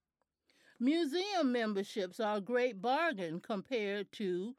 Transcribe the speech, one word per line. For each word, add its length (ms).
Museum 720
memberships 680
are 200
a 20
great 400
bargain 580
compared 760
to 460